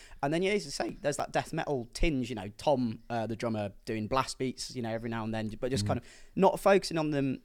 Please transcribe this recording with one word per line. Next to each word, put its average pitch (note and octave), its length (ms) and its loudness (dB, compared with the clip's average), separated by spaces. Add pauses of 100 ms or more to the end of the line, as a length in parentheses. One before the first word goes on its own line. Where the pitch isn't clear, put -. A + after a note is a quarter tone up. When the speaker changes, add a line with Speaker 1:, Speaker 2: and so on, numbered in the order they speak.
(220)
Speaker 1:
And C#3+ 120 2
then, E3+ 80 2
yeah, G3 100 2
as G3 120 0
you C#3 60 -10
say, - 320 -4
there's D3 160 0
that - 140 -4
death - 200 0
metal D3 420 -2
tinge, C3+ 360 2
you B2+ 40 -4
know, G2+ 240 -6
Tom, B2 400 2 (120)
uh, A#2 160 0
the A2 100 -4
drummer, G#2+ 360 -2 (120)
doing A2 240 -2
blast C3 300 0
beats, - 360 -6
you B2+ 80 -6
know, A2+ 80 -4
every A2+ 200 -4
now A2+ 140 -4
and A2 100 -4
then, A2 260 -4
but B2+ 100 -2
just B2 140 0
Speaker 2:
Mm. G#2 40 0
Speaker 1:
kind B2 100 0
of - 60 -8 (300)
not F#3 240 4
focusing F#3+ 400 4
on D3+ 120 0
them, C#3 340 0